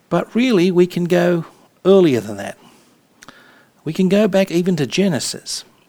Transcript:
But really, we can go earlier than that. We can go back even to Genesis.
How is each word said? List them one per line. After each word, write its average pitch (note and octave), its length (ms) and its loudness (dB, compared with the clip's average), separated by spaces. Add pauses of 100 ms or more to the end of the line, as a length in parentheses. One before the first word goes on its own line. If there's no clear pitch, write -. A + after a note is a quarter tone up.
But - 260 -4
really, G#3+ 340 2
we F3+ 160 4
can F3 200 -4
go F3 400 0 (400)
earlier F3 340 4
than G#2 160 -8
that. - 220 -12 (1300)
We D#3 80 -8
can F#3 160 0
go G#3 180 2
back F#3+ 240 0
even F3+ 240 0
to D3 100 -2
Genesis. - 800 -4 (240)